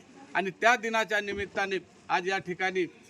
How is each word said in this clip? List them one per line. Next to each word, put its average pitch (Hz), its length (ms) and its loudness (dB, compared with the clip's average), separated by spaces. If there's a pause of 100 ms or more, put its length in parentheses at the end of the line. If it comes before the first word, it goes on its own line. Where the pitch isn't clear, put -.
(340)
आणि 190 160 0
त्या 226 260 4
दिनाच्या 220 440 0
निमित्ताने 202 560 -2 (320)
आज 175 200 0
या 190 100 0
ठिकाणी 185 480 -2 (240)